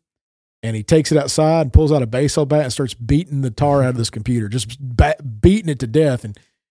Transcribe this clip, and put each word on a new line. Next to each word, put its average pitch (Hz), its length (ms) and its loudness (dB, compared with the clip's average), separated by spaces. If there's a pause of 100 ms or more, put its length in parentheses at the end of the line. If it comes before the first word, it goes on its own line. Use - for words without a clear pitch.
(600)
and 113 140 -6
he 107 80 -6
takes 156 280 2
it 151 60 4
outside 156 440 0
and 135 120 0
pulls 151 180 4
out 147 100 2
a 117 60 -2
baseball 135 380 0
bat 151 180 0
and 123 80 -6
starts 135 220 -4
beating 143 480 -2
the 127 100 -2
tar 143 320 2
out 127 60 2
of 127 80 -2
this 117 120 -2
computer, 113 380 -4
just 117 320 -8
ba-, 139 360 2 (260)
beating 185 280 4
it 135 100 -4
to 123 80 -6
death. 139 360 0
And 104 140 -12 (340)